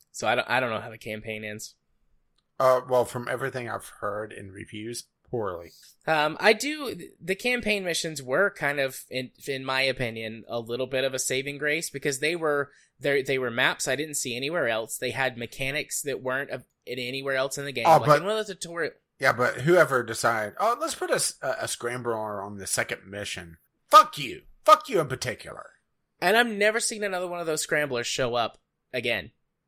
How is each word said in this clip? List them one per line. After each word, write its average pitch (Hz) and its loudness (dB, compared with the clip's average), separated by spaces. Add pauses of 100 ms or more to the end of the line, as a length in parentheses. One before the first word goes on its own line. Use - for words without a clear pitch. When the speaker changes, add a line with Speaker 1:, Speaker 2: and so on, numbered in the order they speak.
(100)
Speaker 1:
So - -6
I 113 4
don't, 123 0
I 120 4
don't 127 0
know 107 -2
how - -12
the 110 -14
campaign 110 -10
ends. 107 -12 (840)
Speaker 2:
Uh, 131 6
well, 127 6
from 120 -6
everything 127 -4
I've 107 -6
heard 107 -4
in 104 -12
reviews, 107 -10 (260)
poorly. 92 -4 (340)
Speaker 1:
Um, 156 0
I 220 6
do, 277 -6 (220)
the 180 -4
campaign 208 -2
missions 165 -4
were 143 2
kind 147 -2
of, 135 -2
in, 127 -6 (140)
in 135 -6
my 131 2
opinion, 113 -2
a 120 -4
little 120 -4
bit 131 0
of 131 0
a 131 -4
saving 139 -2
grace 151 -2
because 139 -4
they 156 0
were, 147 0 (260)
they, 143 2
they 131 0
were 127 0
maps 131 2
I 131 0
didn't 151 -4
see 123 -4
anywhere 143 -2
else. 113 -2
They 127 -2
had 127 -2
mechanics 135 -6
that 131 -6
weren't 131 -4
a-, 123 -8 (220)
in 123 -8
anywhere 135 -4
else 135 -2
in 143 -6
the 143 -6
game. 120 -2
Speaker 2:
Oh, 160 10
Speaker 1:
Like, 139 2
Speaker 2:
but 147 8
Speaker 1:
in 165 -6
one 214 0
of 214 -2
the 190 -8
tutorial 170 -6 (260)
Speaker 2:
Yeah, 131 6
but 120 0
whoever 139 6
decided, 110 0
"Oh, 233 2
let's 311 -4
put 359 -4
a 254 2
s-, - 0
a, 131 -2
a 117 -6
scrambler 113 -4
on 101 -10
the 95 -10
second - -4
mission." 95 -10 (320)
Fuck - 8
you. 123 -8 (220)
Fuck 302 8
you 214 2
in 143 2
particular. - -6 (540)
Speaker 1:
And 185 6
I've 240 6
never 214 2
seen 220 -4
another 185 -2
one 175 -6
of 170 -4
those 151 0
scramblers 135 0
show 120 0
up 113 0 (340)
again, 117 -2 (360)